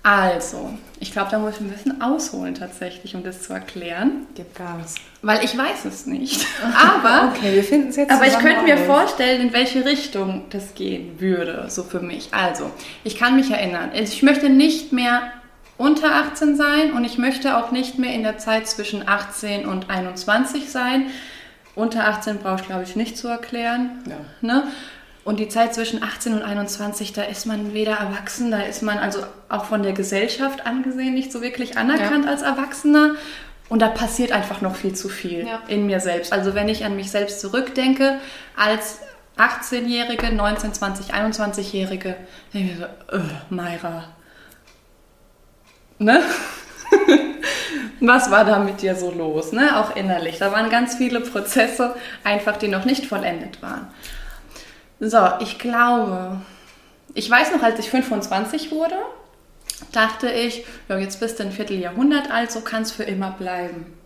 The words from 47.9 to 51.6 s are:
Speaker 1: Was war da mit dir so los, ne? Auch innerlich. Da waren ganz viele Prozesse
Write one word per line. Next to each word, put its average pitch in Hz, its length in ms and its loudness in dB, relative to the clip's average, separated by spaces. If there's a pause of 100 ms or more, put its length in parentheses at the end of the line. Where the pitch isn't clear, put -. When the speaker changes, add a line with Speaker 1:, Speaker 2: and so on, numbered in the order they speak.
Speaker 1:
Was 247 300 6
war 208 160 8
da 208 140 6
mit 190 200 -2
dir 190 140 0
so 180 160 -4
los, 160 420 -4
ne? 262 260 4
Auch 214 160 0
innerlich. 170 440 -2
Da 196 140 0
waren 220 180 0
ganz 247 240 2
viele 247 260 0
Prozesse 240 760 0 (280)